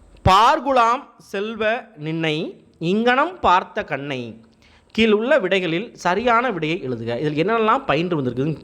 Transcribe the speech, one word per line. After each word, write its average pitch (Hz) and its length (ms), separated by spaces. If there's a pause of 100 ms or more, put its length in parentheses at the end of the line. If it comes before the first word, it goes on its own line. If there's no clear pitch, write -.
(300)
"பார்குலாம் 247 720 (140)
செல்வ 220 680 (100)
நின்னை 160 720 (140)
இங்கனம் 247 600
பார்த்த 185 440
கண்ணை 135 580 (500)
கீழ் 220 200
உள்ள 240 280
விடைகளில் 185 540
சரியான 233 580
விடையை 160 300
எழுதுக." 120 380
இதில் 151 280
என்னென்னலாம் 226 380
பயின்று 160 360
வந்திருக்குதுன்னு 131 420